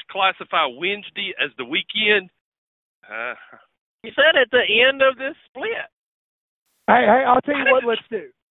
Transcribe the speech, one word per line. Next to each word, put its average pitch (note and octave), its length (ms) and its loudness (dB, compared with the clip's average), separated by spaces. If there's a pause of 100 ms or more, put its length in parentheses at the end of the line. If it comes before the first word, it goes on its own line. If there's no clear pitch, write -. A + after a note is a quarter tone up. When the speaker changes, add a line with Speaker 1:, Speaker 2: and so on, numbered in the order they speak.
Speaker 1:
to - 80 -
classify F#3 540 -2 (100)
Wednesday F#3+ 640 -8
as C#3 160 -2
the B2+ 80 -10
weekend, G3 640 -2 (760)
uh, A2+ 280 -10 (680)
Speaker 2:
You A#3 140 -16
said D#4 180 4
at C4 160 2
the A#3+ 160 2
end B3 340 2
of C4+ 160 2
this C4+ 200 -10 (100)
split. G#4 400 -10 (1000)
Speaker 3:
Hey, A#3 180 4
hey, A#3+ 180 6
I'll B3 160 4
tell C#4+ 140 -4
you C#4 80 -4
Speaker 2:
I C4+ 80 2
Speaker 3:
what, C4 120 4
Speaker 2:
didn't A#3+ 80 -4
Speaker 3:
let's A3+ 200 -4
do. F3+ 160 -8 (240)